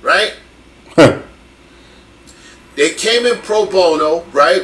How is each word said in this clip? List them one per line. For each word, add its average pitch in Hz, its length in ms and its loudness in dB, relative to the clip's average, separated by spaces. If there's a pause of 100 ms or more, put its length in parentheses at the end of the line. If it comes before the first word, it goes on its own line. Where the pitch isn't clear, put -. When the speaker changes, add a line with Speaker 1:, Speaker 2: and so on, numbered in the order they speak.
Speaker 1:
right? 185 320 -2 (600)
Speaker 2:
Huh. - 260 4 (1500)
Speaker 1:
They 156 200 -2
came 233 300 -2
in 240 140 -2
pro 214 280 -2
bono, 165 680 0
right? 170 320 2